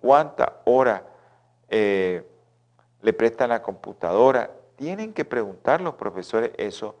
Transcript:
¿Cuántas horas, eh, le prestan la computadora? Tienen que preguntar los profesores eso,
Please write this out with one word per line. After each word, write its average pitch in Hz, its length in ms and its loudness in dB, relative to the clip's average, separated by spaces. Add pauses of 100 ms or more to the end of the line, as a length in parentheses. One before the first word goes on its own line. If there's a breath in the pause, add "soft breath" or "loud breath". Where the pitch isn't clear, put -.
¿Cuántas 143 500 2 (140)
horas, 120 380 2 (680 soft breath)
eh, 98 560 0 (760)
le 110 100 2
prestan 113 360 0
la 117 140 -2
computadora? 104 880 0 (240)
Tienen 196 360 -10
que 156 120 -4
preguntar 117 560 -2
los 170 140 -6
profesores 107 640 -4
eso, 104 440 -6